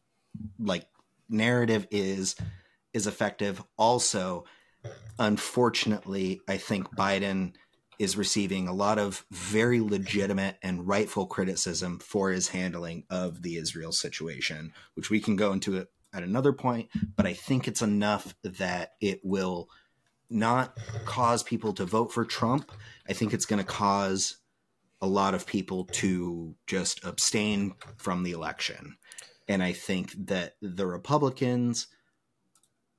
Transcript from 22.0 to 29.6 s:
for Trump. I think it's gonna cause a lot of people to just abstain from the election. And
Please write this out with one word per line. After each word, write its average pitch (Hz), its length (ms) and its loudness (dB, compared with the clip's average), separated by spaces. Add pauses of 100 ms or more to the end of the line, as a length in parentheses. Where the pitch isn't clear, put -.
for 117 120 0
Trump. - 480 0 (360)
I - 40 -4
think 104 200 0
it's 104 140 -2
gonna 104 160 2
cause 98 760 0 (600)
a 95 60 -2
lot 98 280 4
of 92 120 -4
people 92 380 -2
to 87 720 -2 (120)
just - 380 -2
abstain 101 720 0 (240)
from 90 260 -2
the 87 80 -2
election. - 640 -8 (520)
And 98 140 4